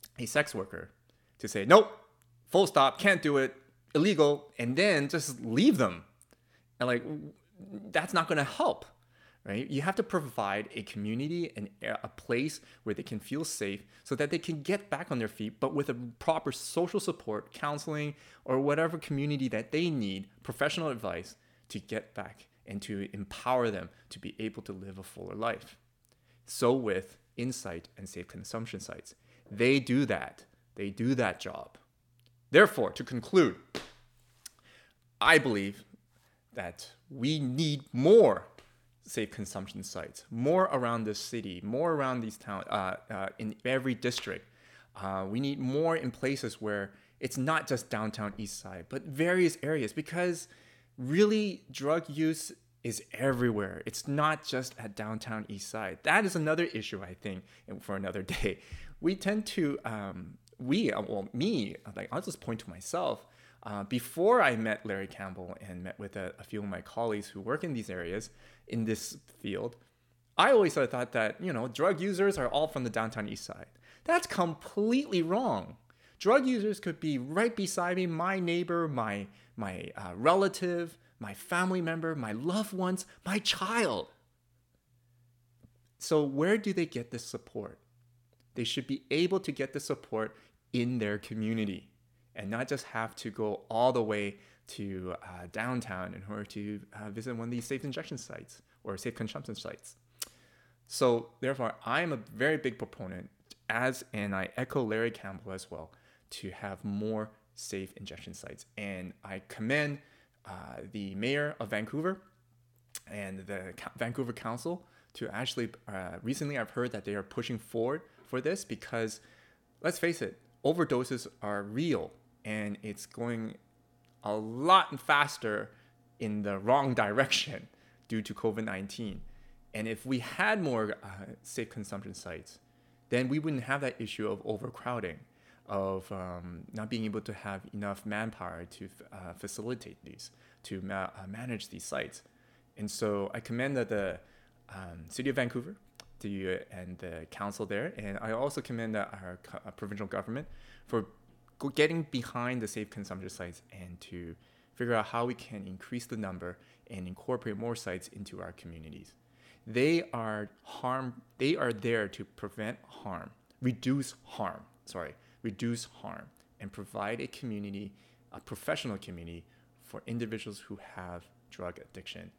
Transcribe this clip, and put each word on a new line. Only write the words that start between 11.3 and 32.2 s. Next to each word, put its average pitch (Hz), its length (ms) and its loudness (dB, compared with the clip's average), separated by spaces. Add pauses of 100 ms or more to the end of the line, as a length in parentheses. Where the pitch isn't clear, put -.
and 104 140 -8 (120)
a, 110 240 -4
a - 40 -6
place 131 520 0 (220)
where 104 120 -2
they - 80 -6
can 107 160 -6
feel 147 240 -4
safe 101 400 -4 (200)
so 139 120 -4
that 147 160 2
they 170 80 2
can 160 240 -4
get 196 260 0
back 151 220 -4
on 123 80 0
their 110 80 0
feet, 107 320 -6
but 139 140 0
with 143 160 0
a 127 40 2
proper 127 580 0
social 180 480 0
support, - 540 -4
counseling, 147 600 -4 (280)
or 131 160 4
whatever 156 380 4
community 143 520 0
that 113 220 -2
they 170 180 2
need, 101 380 0 (160)
professional 151 460 0
advice 92 460 -4 (340)
to 101 100 -6
get - 340 -6
back - 340 -12 (180)
and 101 160 -8
to 98 320 -4
empower 117 560 0
them 92 200 -4 (200)
to - 100 -14
be - 200 -10
able 107 240 -6
to 101 100 -8
live 95 240 -12
a 95 60 -10
fuller 92 320 -10
life. 110 420 -4 (680)
So 123 280 4
with 104 440 0 (200)
Insight 107 600 -4
and 95 100 -12
Safe 92 200 -10
Consumption 110 520 -8
Sites. - 360 -12 (360)
They 120 280 6
do 127 260 4
that. 82 400 -2 (300)
They 101 140 -4
do 117 260 2
that 107 240 2
job. - 380 -10 (760)